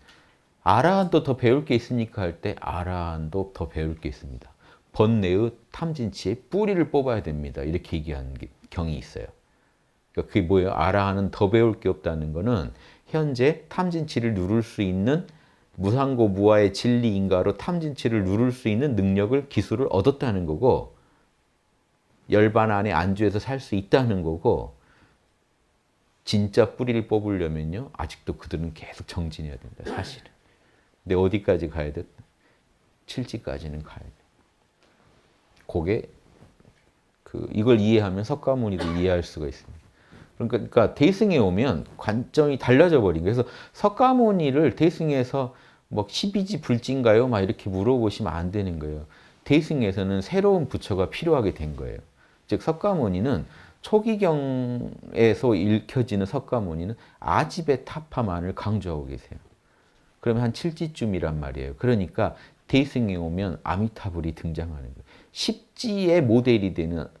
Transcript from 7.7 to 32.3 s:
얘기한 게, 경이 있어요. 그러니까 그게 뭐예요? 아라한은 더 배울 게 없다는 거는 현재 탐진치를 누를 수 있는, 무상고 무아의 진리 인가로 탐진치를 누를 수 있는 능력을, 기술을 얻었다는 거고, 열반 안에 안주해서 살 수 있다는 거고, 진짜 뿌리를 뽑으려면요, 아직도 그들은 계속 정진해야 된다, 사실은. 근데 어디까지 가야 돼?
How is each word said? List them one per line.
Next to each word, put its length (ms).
얘기한 360
게, 160
경이 280
있어요. 280
그러니까 220
그게 80
뭐예요? 320
아라한은 580
더 180
배울 300
게 80
없다는 460
거는 400
현재 640
탐진치를 640
누를 280
수 200
있는, 440
무상고 520
무아의 460
진리 420
인가로 420
탐진치를 680
누를 260
수 160
있는 300
능력을, 500
기술을 420
얻었다는 560
거고, 520
열반 420
안에 200
안주해서 480
살 220
수 140
있다는 460
거고, 540
진짜 480
뿌리를 320
뽑으려면요, 840
아직도 400
그들은 400
계속 340
정진해야 480
된다, 400
사실은. 340
근데 140
어디까지 540
가야 240
돼? 100